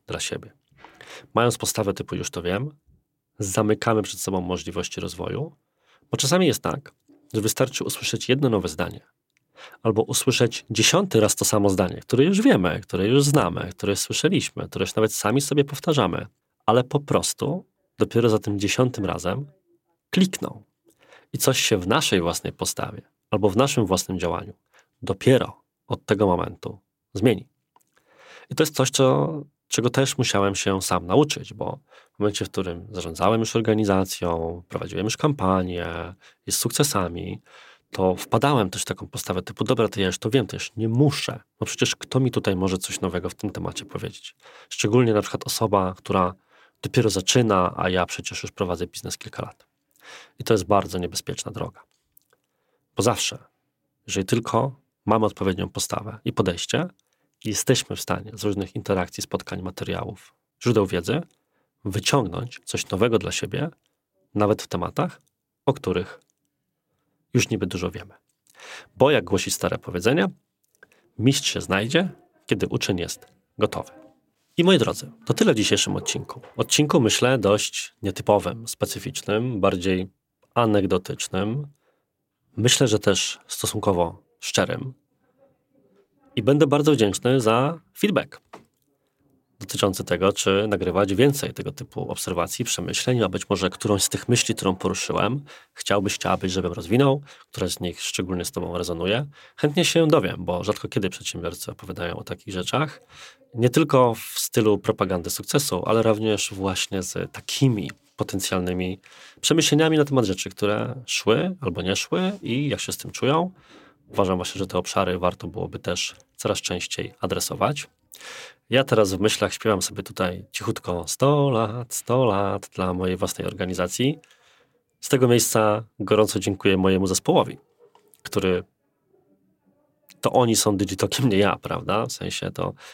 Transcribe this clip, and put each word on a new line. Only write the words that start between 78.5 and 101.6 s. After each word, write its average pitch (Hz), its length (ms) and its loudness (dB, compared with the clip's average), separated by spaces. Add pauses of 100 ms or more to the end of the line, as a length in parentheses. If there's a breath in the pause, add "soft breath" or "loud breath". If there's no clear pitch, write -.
specyficznym, - 960 -4
bardziej 92 480 0 (440)
anegdotycznym. 104 1120 0 (920)
Myślę, 123 300 2
że 107 120 2
też - 480 0
stosunkowo 95 760 -2 (160)
szczerym. - 540 -2 (1400)
I 107 80 -4
będę 147 240 4
bardzo 147 240 4
wdzięczny 120 500 2
za 127 380 2 (180)
feedback - 440 -2 (1200)
dotyczący 92 440 -2
tego, 95 300 2
czy 101 340 2
nagrywać 95 480 2
więcej 139 380 2
tego - 180 -8
typu - 400 -10
obserwacji, 87 540 -4
przemyśleń, 117 580 -2
a 92 60 2
być 92 200 -6
może 92 200 2
którąś 101 340 0
z - 60 0
tych - 200 -4
myśli, 113 260 2
którą 95 200 2
poruszyłem, 98 680 -2 (300 loud breath)
chciałbyś, 101 420 0
chciałabyś, 95 360 -2
żebym 90 220 -2
rozwinął, 135 480 2 (300 loud breath)
która 92 160 -4
z - 120 -6
nich 87 220 -8
szczególnie 90 440 -4
z - 60 -8
tobą 87 260 -6
rezonuje. 87 480 -2 (300 loud breath)
Chętnie 151 300 2
się 165 220 4
dowiem, 95 380 2
bo 90 180 -2
rzadko 101 240 -2
kiedy 95 220 -2
przedsiębiorcy - 640 -8